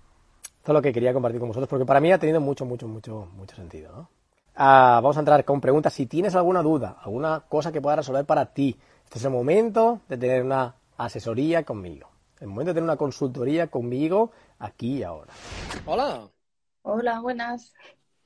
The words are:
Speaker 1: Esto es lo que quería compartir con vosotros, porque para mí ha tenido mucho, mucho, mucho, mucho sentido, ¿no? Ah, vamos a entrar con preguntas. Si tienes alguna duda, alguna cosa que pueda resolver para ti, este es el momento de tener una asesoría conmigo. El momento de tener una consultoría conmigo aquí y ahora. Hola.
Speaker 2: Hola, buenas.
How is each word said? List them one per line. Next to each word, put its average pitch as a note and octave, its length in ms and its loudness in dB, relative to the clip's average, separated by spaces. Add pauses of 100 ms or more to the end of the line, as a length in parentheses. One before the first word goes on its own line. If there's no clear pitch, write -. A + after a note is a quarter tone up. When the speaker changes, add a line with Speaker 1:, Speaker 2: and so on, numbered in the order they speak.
(420)
Speaker 1:
Esto - 300 -6
es - 20 6
lo D3 80 4
que C#3+ 120 2
quería B2 180 2
compartir A#2+ 260 -2
con A#2 100 -6
vosotros, B2 200 -6
porque C3 160 -2
para C3+ 160 4
mí E3 120 4
ha F#3 60 6
tenido D#3+ 220 2
mucho, C#3 240 -2
mucho, B2 240 -10
mucho, A2 460 -12
mucho F#2+ 220 -20
sentido, E2 360 -18
¿no? D#3 180 -18 (440)
Ah, C3 480 8
vamos C#3 160 2
a - 20 0
entrar D3 240 4
con C#3 160 0
preguntas. D3 320 2
Si C3+ 140 -6
tienes F3 280 -2
alguna F3+ 280 2
duda, C#3 400 0
alguna D3+ 440 -4
cosa D#3 240 -2
que D#3 120 -6
pueda D3 140 0
resolver C3+ 280 -2
para D3 300 0
ti, C#3 240 -2 (260)
este - 140 -16
es A2 80 -6
el C3+ 40 0
momento A3 760 2
de C3+ 80 -6
tener B2+ 260 0
una C3 320 -2 (240)
asesoría A#2+ 640 -2
conmigo. F#2 460 -12 (320)
El - 80 -14
momento B2+ 220 -6
de E3 40 -4
tener E3 100 -2
una D#3+ 120 0
consultoría C#3 720 -4
conmigo D3 640 -2 (260)
aquí A#2+ 400 -8
y A2+ 40 -6
ahora. E2 300 -12 (520)
Hola. D#3+ 440 -4 (540)
Speaker 2:
Hola, A#3 380 -4
buenas. A#3+ 540 -8 (520)